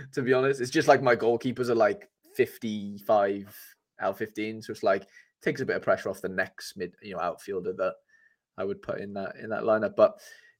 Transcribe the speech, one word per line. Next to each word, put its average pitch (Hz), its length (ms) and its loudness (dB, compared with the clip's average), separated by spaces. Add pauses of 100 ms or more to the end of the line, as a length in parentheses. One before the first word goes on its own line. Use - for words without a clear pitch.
(120)
to 143 100 -6
be 127 120 4
honest. 135 260 2
It's 123 100 -4
just, 156 160 2
like, 139 160 8
my 120 140 4
goalkeepers 120 540 0
are, 117 40 2
like, 104 340 2 (280)
fifty-five 101 1200 0 (440)
L 98 120 -2
fifteen, 110 500 -6
so - 100 -12
it's, - 100 -14
like, 101 240 2 (360)
takes 131 200 -2
a - 40 -6
bit 90 100 0
of 95 60 -6
pressure 98 280 0
off 92 100 -8
the 92 80 -4
next - 480 -6
mid, 87 260 -8
you 101 120 -12
know, 82 60 -6
outfielder 90 540 -6
that 92 200 -2 (640)
I 95 60 -4
would 98 180 -6
put 90 180 -8
in 101 140 -10
that, 98 220 -8
in 107 140 -12
that 107 120 -4
lineup. 110 340 2
But, 110 220 4 (420)